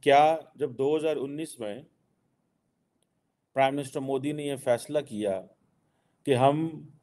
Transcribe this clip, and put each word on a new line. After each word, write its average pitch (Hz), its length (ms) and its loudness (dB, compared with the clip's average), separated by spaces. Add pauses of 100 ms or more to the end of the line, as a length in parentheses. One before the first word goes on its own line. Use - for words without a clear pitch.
क्या 147 560 4
जब 135 140 -4
दो 139 260 0
हज़ार 156 180 -2
उन्नीस 143 440 -8
में 110 240 -10 (1700)
Prime 135 200 2
Minister 143 260 -6
Modi 135 320 -4
ने 147 160 -6
ये 139 80 -4
फैसला 123 440 -2
किया 107 300 -4 (960)
कि 143 60 2
हम 151 560 2 (140)